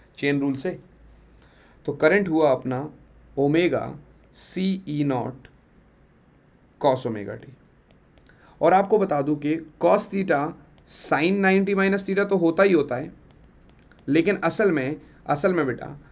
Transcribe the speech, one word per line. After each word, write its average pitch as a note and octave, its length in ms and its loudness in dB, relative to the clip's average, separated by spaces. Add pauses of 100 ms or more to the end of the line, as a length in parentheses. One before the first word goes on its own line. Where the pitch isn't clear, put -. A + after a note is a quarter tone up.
(160)
चेन C#3+ 240 -2
रूल C#3 160 -2
से। F3+ 220 -8 (1080)
तो C#3+ 60 -4
करंट F3 360 2
हुआ D#3 240 4
अपना C3 400 -4 (460)
ओमेगा C#3+ 600 0 (360)
C - 240 -8 (300)
E D3 160 -2
naught B2+ 440 -4 (1400)
cos C3 200 0
omega G#2+ 340 -8
t। - 100 -20 (1120)
और D#3+ 120 4
आपको G3 260 4
बता D3 240 0
दूं D3 140 -2
कि D3 200 -4
cos F#3 520 0
theta F3 440 -2 (360)
sin D#3 440 0
नाइंटी G3 420 2
माइनस G3 320 0
theta G3 220 0
तो G3 80 2
होता E3 260 2
ही G3+ 100 6
होता C#3 240 2
है, D3 160 -8 (960)
लेकिन E3 280 2
असल F#3+ 360 2
में, C#3+ 280 -2 (260)
असल F#3 280 0
में D3+ 120 0
बेटा, C3 340 -8 (120)